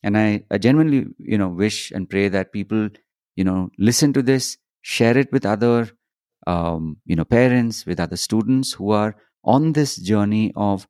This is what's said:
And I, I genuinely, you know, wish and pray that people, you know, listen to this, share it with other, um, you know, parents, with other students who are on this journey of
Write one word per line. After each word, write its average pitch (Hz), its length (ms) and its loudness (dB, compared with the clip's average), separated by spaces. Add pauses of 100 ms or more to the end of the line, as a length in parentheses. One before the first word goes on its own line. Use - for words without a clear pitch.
And 104 140 0
I, 107 320 0
I - 80 -2
genuinely, 139 480 2 (120)
you - 200 -4
know, 95 120 0
wish 98 420 -4
and 92 180 -8
pray 98 200 0
that 95 240 -4
people, 104 360 -4 (460)
you 95 80 -2
know, 92 340 0
listen 120 360 2
to 139 80 2
this, 127 360 -2 (240)
share 120 360 2
it 135 140 0
with 131 140 -2
other, 113 440 0 (560)
um, 85 600 -4
you 90 100 -2
know, 80 100 0
parents, 120 600 0
with 87 140 -4
other 85 180 -4
students 123 560 0
who 104 180 -4
are 107 240 0 (280)
on 147 300 2
this 147 220 0
journey 104 600 0
of 98 340 -2